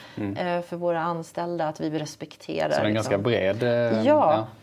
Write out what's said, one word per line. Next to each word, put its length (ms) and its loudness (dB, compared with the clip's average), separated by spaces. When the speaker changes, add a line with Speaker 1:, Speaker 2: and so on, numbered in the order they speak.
Speaker 1:
Mm. 200 -4
Speaker 2:
eh, 260 -2
för 140 -10
våra 240 0
anställda, 680 -4
att 120 -6
vi 180 -2
respekterar, 720 -6
Speaker 1:
Så 60 0
det 60 2
är 60 2
en 60 2
Speaker 2:
liksom. 180 0
Speaker 1:
ganska 60 4
bred, 440 2
eh, 80 2
Speaker 2:
Ja, 340 2
Speaker 1:
ja. 420 4